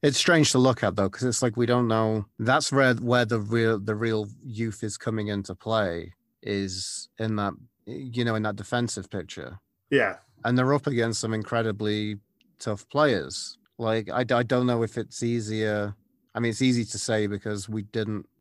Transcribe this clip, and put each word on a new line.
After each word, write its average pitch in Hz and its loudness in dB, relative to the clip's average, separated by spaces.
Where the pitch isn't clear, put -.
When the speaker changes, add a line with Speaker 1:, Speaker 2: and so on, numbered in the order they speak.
Speaker 1:
it's 143 4
strange 165 6
to 131 4
look 127 4
at, 95 2
though, 98 2
'cause - -8
it's 123 0
like 120 0
we 120 2
don't 123 4
know. 110 2
That's 127 2
where, 135 6
where 120 2
the 113 0
real, 113 0
the 104 -4
real 110 -2
youth 113 -6
is 107 -6
coming 110 -4
into 98 -4
play, 90 -2
is 98 -6
in 110 -2
that, 101 0
you 123 -4
know, 117 0
in 107 -2
that 107 -2
defensive 113 -4
picture. 85 -10
Speaker 2:
Yeah. 113 2
Speaker 1:
And 120 2
they're 127 4
up 143 0
against 117 0
some 113 -4
incredibly 107 -2
tough - -8
players. 120 0
Like, 110 -2
I, 123 0
I 127 4
don't 123 2
know 117 2
if 110 -4
it's - -6
easier. 107 -2
I 110 -4
mean, 117 2
it's 110 -2
easy 127 4
to - -10
say 107 0
because 101 -6
we 107 -4
didn't 107 -6